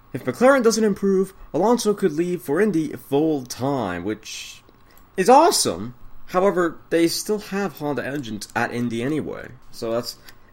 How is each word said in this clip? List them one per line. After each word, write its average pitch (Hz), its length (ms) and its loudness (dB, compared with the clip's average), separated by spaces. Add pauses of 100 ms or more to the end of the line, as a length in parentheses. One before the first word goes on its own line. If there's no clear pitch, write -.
(140)
If 127 100 -8
McLaren 254 380 4
doesn't 220 220 2
improve, 196 500 2 (220)
Alonso 208 400 2
could 190 160 0
leave 175 320 -2
for 151 180 0
Indy 165 320 0
full 143 520 0
time, 113 580 -4
which - 580 -8 (560)
is 185 100 2
awesome. 170 680 4 (320)
However, 180 520 0 (120)
they 170 160 4
still 214 320 -2
have 196 400 -6
Honda 143 260 -4
engines 113 500 -8
at 117 160 -2
Indy 117 300 -2
anyway. 117 480 -4 (220)
So 113 200 -6
that's, 120 260 -4 (360)